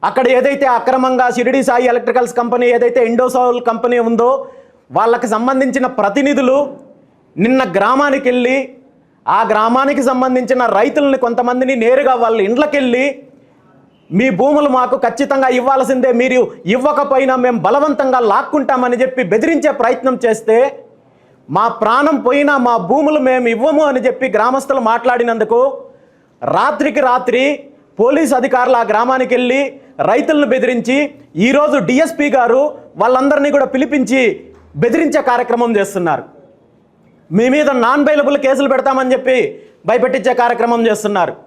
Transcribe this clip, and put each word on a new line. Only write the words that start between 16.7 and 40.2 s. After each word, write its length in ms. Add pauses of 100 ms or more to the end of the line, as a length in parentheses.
ఇవ్వకపోయినా 680
మేము 220
బలవంతంగా 540 (120)
లాక్కుంటామని" 720
చెప్పి 300
బెదిరించే 400 (100)
ప్రయత్నం 420
చేస్తే, 340 (880)
"మా 180 (160)
ప్రాణం 440
పోయినా 300 (120)
మా 60 (160)
భూములు 380
మేము 260
ఇవ్వము" 360
అని 180
చెప్పి 200 (100)
గ్రామస్తులు 520
మాట్లాడినందుకు 680 (960)
రాత్రికి 540
రాత్రి 340 (560)
పోలీస్ 400
అధికారులు 420
ఆ 80
గ్రామానికి 460
వెళ్ళి 260 (480)
రైతులను 420
బెదిరించి 420 (520)
ఈరోజు 300 (120)
డీఎస్పీ 380 (100)
గారు 240 (400)
వాళ్ళందరినీ 560
కూడా 160
పిలిపించి 500 (600)
బెదిరించే 460
కార్యక్రమం 500
చేస్తున్నారు. 460 (1080)
"మీ 240
మీద 140 (160)
నాన్ 240
బెయిలబుల్ 380
కేసులు 260
పెడతామని" 420
చెప్పి 220 (520)
భయపెట్టించే 520